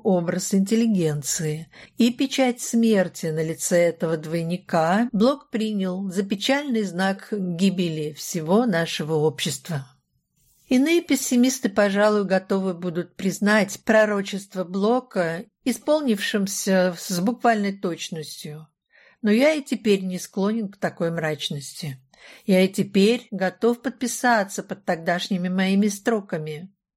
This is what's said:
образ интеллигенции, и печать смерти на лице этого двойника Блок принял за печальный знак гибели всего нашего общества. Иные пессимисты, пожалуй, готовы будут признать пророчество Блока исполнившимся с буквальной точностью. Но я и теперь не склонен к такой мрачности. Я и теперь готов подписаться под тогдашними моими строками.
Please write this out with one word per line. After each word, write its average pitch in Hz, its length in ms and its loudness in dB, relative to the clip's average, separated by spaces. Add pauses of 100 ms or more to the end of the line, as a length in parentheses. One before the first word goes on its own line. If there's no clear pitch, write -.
образ 180 480 0
интеллигенции, 170 1160 0 (280)
и 240 160 4
печать 254 480 0
смерти 220 640 2
на 160 180 -2
лице 160 340 0
этого 170 380 2
двойника 170 960 0
Блок 254 380 2
принял 196 600 -2
за 185 140 0
печальный 226 600 -2
знак 190 480 -2
гибели 175 840 -2
всего 175 520 0
нашего 165 500 -2
общества. 151 720 -2 (840)
Иные 302 320 4
пессимисты, 254 680 2
пожалуй, 202 540 2
готовы 190 500 0
будут 175 420 -6
признать 196 680 0
пророчество 202 800 0
Блока 196 800 -2 (220)
исполнившимся 202 1300 0
с 175 220 -6
буквальной 208 580 0
точностью. 156 880 -8 (540)
Но 214 80 0
я 254 240 4
и 302 80 -4
теперь 208 400 0
не 185 180 -6
склонен 208 500 -4
к - 80 -20
такой 170 340 -4
мрачности. 151 880 -8 (460)
Я 185 160 6
и 190 80 4
теперь 202 600 2
готов 202 520 0
подписаться 233 840 -2
под - 200 -12
тогдашними 180 640 -2
моими 190 420 2
строками. 185 840 -4 (240)